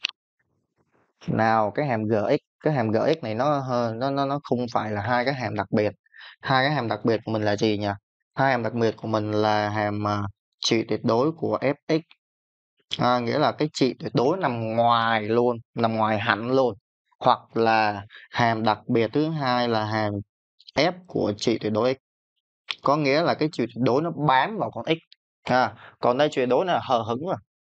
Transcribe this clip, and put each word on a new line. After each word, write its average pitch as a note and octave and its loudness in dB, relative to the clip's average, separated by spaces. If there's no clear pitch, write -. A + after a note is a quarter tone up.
Nào, A2+ 0
cái D3 -2
hàm A2+ -2
G G#2+ 0
X, A2 2
cái D3+ 0
hàm A2+ 0
G G#2+ 2
X - -14
này A2 -6
nó C#3 0
hơi, A#2+ -2
nó, C3 -2
nó, C#3 -2
nó C#3+ -4
không B2 -2
phải G#2+ -2
là G#2 -4
hai B2 0
cái C#3 0
hàm A2+ -6
đặc G2 -4
biệt. G#2 2
Hai C3 2
cái D3+ 0
hàm A#2+ -2
đặc G#2+ -2
biệt A2+ 2
của A2+ -6
mình A2 -2
là G#2 0
gì G#2+ 0
nhỉ? G#2 -2
Hai C3+ 2
hàm A#2+ 0
đặc A2 -4
biệt A2+ 0
của A#2 -10
mình G#2+ -2
là G#2+ 2
hàm, G#2 -2
à, G#2 -2
trị - 0
tuyệt G#2+ -4
đối A#2+ 2
của G#2+ -4
F C3+ 0
X. D#3+ 0
À, B2 2
nghĩa A#2+ -2
là B2+ 2
cái D3+ -2
trị C3 0
tuyệt - -8
đối C#3 2
nằm A#2 -4
ngoài A#2 2
luôn, A#2 2
nằm A2+ 0
ngoài A2 0
hẳn A2+ 0
luôn. C3 2
Hoặc - 0
là A2 2
hàm A2+ 0
đặc G#2+ 2
biệt A#2 2
thứ D#3 0
hai B2 0
là A2 0
hàm G#2+ -2
F E3 2
của G#2 -2
trị A2+ 0
tuyệt G#2+ -4
đối A#2+ 0
X. - -8
Có C#3 2
nghĩa D3 2
là C#3+ 2
cái D#3 -2
trị B2+ -2
tuyệt A#2 -6
đối B2+ 2
nó E3 -4
bám D3+ 2
vào A#2 -4
con A2+ -10
X. D#3+ 0
À, B2 2
còn B2 2
đây D3+ 4
trị - -8
tuyệt B2+ 0
đối D3 4
nó F3 0
là A#2+ 0
hờ A#2 0
hững A#2+ -4
mà. F3 -2